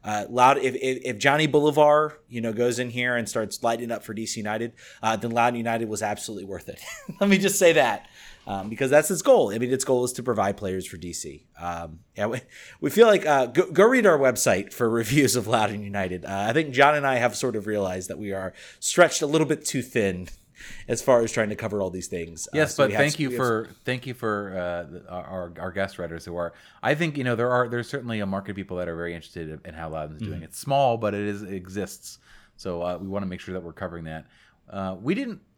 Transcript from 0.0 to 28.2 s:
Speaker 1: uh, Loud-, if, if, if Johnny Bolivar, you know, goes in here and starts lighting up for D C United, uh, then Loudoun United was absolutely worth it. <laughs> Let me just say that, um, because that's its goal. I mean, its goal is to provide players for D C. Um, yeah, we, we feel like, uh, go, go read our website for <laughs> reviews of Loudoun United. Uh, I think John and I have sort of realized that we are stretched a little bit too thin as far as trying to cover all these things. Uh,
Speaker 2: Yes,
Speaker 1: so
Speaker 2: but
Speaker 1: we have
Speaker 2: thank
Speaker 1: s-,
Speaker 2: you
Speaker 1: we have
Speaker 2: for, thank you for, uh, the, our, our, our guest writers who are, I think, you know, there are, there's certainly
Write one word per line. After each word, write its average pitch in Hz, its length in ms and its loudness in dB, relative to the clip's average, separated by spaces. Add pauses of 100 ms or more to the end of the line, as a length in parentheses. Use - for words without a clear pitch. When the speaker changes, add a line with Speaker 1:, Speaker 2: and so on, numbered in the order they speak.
Speaker 1:
uh, 107 260 -4
Loud-, 127 300 6
if, 123 160 0
if, 131 280 -4
if 120 140 -6
Johnny 147 300 4
Bolivar, 151 720 4 (100)
you 120 100 -8
know, 113 140 -4
goes 120 260 0
in 127 100 -4
here 123 280 -2
and 113 100 -2
starts 107 340 -4
lighting 117 300 -2
up 113 120 -6
for 113 100 -10
D 110 120 -8
C 113 140 -8
United, 110 340 -4 (300)
uh, 110 140 0
then 117 140 -4
Loudoun 120 260 4
United 113 320 -2
was 104 120 -4
absolutely 104 440 -6
worth 95 240 -12
it. - 100 -14 (200)
<laughs> - 200 -16
Let 202 100 2
me 190 80 8
just 196 220 2
say 170 140 8
that, 123 340 2 (380)
um, 98 240 -6
because 123 200 -2
that's 151 220 6
its 170 100 -2
goal. 180 300 6
I 107 60 -4
mean, 123 160 0
its 131 100 0
goal 127 220 2
is 123 80 -4
to 123 100 -8
provide 101 320 0
players 92 300 -6
for - 100 -14
D 85 160 -12
C. 73 340 -12 (140)
Um, 85 400 -10 (160)
yeah, 104 120 -2
we, 123 120 -4 (400)
we 147 100 0
feel 220 180 8
like, 202 180 4
uh, 139 220 4
go, 175 220 2
go 175 160 6
read 247 200 6
our 165 120 6
website 120 540 2
for 117 180 0
<laughs> 117 120 2
reviews 120 340 4
of 113 100 -2
Loudoun 107 380 0
United. 95 400 -6
Uh, 98 260 -4
I 117 40 0
think 147 200 0
John 139 220 8
and 143 100 -2
I 135 100 2
have 120 200 0
sort 120 220 -2
of 101 100 -6
realized 92 420 -2
that - 80 -8
we 104 140 -8
are 95 220 -6 (260)
stretched - 420 4
a 151 60 -2
little 156 200 2
bit 151 180 -2
too 131 160 -2
thin 98 480 -2 (580)
as 120 160 -4
far 123 180 6
as 113 100 -2
trying 110 180 -2
to 107 60 -6
cover 104 280 -4
all 92 80 -4
these 90 160 -10
things. 85 400 -10
Uh, - 100 -4
Speaker 2:
Yes, 151 160 0
Speaker 1:
so 143 100 4
Speaker 2:
but 131 40 4
Speaker 1:
we 101 60 0
have 110 80 2
Speaker 2:
thank 147 120 2
Speaker 1:
s-, 151 60 -8
Speaker 2:
you 139 100 -2
Speaker 1:
we 123 60 -6
have 131 100 -2
Speaker 2:
for, 113 240 0 (160)
thank 123 220 -4
you 123 80 -8
for, 101 420 -4
uh, 87 340 -6
the, 87 160 -18
our, 90 160 -10
our, 87 360 -10
our 90 120 -8
guest 95 280 -4
writers 82 260 -8
who 85 100 -10
are, 85 180 -4 (280)
I 139 140 0
think, 156 200 -2
you 139 80 -4
know, 123 120 0
there 120 160 0
are, 123 180 2
there's 120 180 -4
certainly 117 340 -6